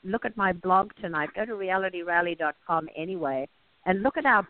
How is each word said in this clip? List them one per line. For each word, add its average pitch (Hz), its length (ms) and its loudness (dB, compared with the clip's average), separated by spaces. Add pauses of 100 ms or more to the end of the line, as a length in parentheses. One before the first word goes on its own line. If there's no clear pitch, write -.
look 196 220 -4
at 214 100 -6
my 196 160 2
blog 185 480 2
tonight. 156 340 -4
Go 214 120 -4
to 233 80 -6
realityrally 180 840 -2
dot 151 180 -2 (120)
com 160 280 0
anyway, 151 520 -4 (380)
and 196 180 2
look 269 140 0
at 285 80 -2
our 214 240 6